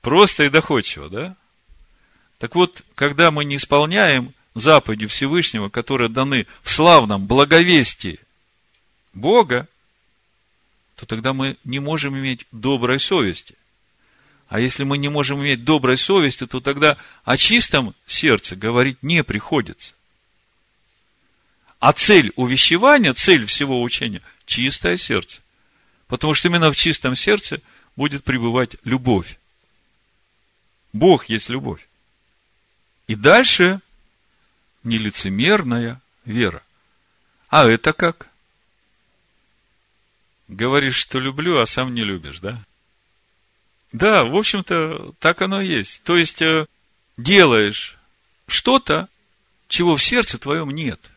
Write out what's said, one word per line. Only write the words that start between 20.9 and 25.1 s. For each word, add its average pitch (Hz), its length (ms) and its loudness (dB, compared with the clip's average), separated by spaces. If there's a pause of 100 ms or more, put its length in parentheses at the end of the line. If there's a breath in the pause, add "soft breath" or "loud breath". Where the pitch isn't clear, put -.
А 131 140 2
цель 170 420 4
увещевания, 160 760 2
цель 143 320 4
всего 135 340 -2
учения — 120 400 -6 (240 soft breath)
чистое 135 540 -2
сердце. - 420 -6 (680)